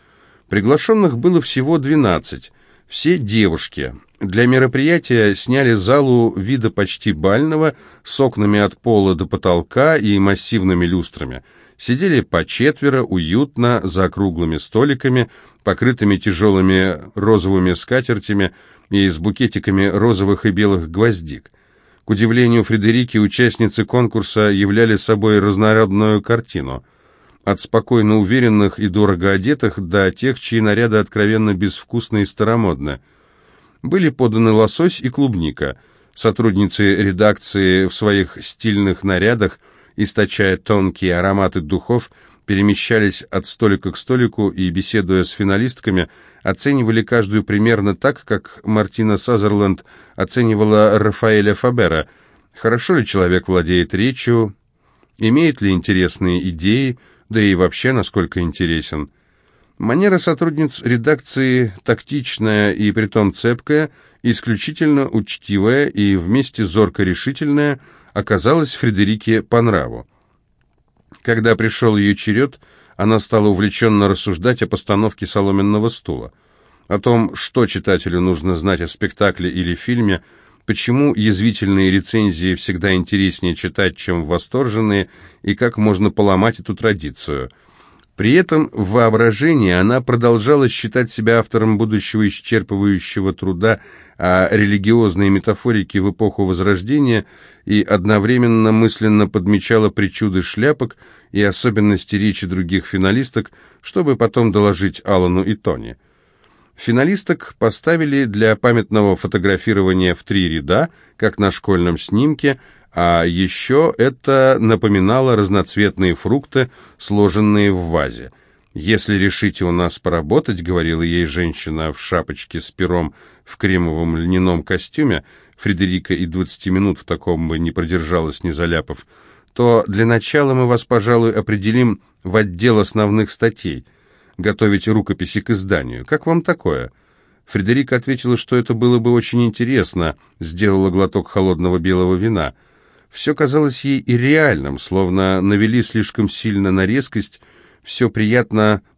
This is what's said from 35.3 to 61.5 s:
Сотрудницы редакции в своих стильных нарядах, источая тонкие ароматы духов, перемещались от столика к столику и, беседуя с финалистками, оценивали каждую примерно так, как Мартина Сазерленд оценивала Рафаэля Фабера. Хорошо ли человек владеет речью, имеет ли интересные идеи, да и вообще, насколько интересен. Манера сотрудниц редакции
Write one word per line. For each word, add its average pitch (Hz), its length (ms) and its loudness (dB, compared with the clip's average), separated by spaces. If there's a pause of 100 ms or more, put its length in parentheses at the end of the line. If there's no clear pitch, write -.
Сотрудницы 101 800 2
редакции 95 920 2
в 90 60 -8
своих 101 480 0
стильных 101 640 -2
нарядах, 98 560 0 (360)
источая 98 640 0
тонкие 95 600 -2
ароматы 95 440 0
духов, 92 480 -4 (360)
перемещались 101 760 0
от - 240 -8
столика 98 460 -2
к 82 60 -10
столику 113 520 -2
и, 92 220 -4
беседуя 92 520 0
с - 60 -6
финалистками, 98 800 -2 (340)
оценивали 113 600 0
каждую 107 400 0
примерно 104 520 0
так, 139 300 -4
как - 380 -6
Мартина 107 540 0
Сазерленд 101 680 0 (300)
оценивала 107 800 2
Рафаэля 104 560 2
Фабера. 98 540 0 (480)
Хорошо 120 400 0
ли 123 100 2
человек 90 420 0
владеет 90 460 0
речью, 113 600 -2 (640)
имеет 135 440 2
ли 101 100 2
интересные 90 800 -2
идеи, 113 480 -2 (320)
да 110 100 -2
и 101 140 4
вообще, 90 380 0
насколько 92 480 -2
интересен. 82 720 -4 (680)
Манера 180 400 0
сотрудниц 160 640 -2
редакции 127 880 0 (120)